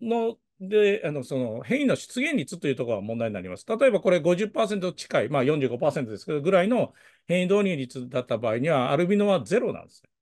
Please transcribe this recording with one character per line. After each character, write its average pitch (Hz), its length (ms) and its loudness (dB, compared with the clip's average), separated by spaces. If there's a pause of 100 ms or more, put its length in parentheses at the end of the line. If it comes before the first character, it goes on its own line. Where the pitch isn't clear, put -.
の、 233 360 -2 (240)
で、 202 440 2
あ 151 80 -2
の、 139 100 -4
そ 135 160 -4
の、 120 240 -4
変 240 200 0
異 - 40 0
の 175 80 4
出 - 260 -6
現 302 140 0
率 170 240 -4
と - 80 -6
い 135 60 0
う - 20 0
と 127 100 -4
こ 117 60 -4
ろ 110 60 0
が 98 60 -6
問 113 160 -6
題 117 100 -2
に 104 60 -4
な 95 60 -6
り 90 80 -10
ま 90 80 -10
す。 - 120 -20
例 269 180 4
え 254 60 8
ば、 190 80 2
こ 190 100 2
れ 180 80 6
五 170 160 4
十 202 140 -2
パ 226 160 -2
ー 202 40 -2
セ 208 60 -4
ン 196 60 -2
ト 180 120 -2
近 - 300 -2
い、 104 60 -2
ま 143 120 0
あ、 123 40 2
四 151 160 2
十 127 80 0
五 120 100 -4
パ 156 100 2
ー - 40 4
セ 151 80 -4
ン 123 60 -4
ト 107 40 -10
で 101 80 -8
す - 80 -16
け 165 60 -6
ど、 147 80 -2
ぐ 160 100 0
ら 185 140 4
い 208 40 0
の 226 240 0 (360)
変 180 140 2
異 - 20 0
導 202 200 2
入 185 120 0
率 127 320 -8
だ 123 120 -2
っ - 60 -10
た 117 120 -2
場 113 120 -2
合 117 80 0
に 143 100 0
は、 139 220 2
ア 143 60 2
ル 175 100 2
ビ 202 100 2
ノ 202 120 2
は 175 160 2
ゼ 185 160 2
ロ 202 120 -2
な 80 120 -10
ん - 20 -20
で - 60 -20
す - 100 -20
ね。 - 80 -20 (120)